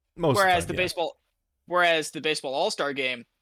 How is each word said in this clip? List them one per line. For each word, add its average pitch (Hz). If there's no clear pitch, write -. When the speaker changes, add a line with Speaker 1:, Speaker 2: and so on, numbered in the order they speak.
Speaker 1:
Most 165
of -
the -
Speaker 2:
Whereas 180
Speaker 1:
time, 170
Speaker 2:
the 175
Speaker 1:
yeah. 180
Speaker 2:
baseball, 170
whereas 170
the 156
baseball 151
All-Star 160
game, 127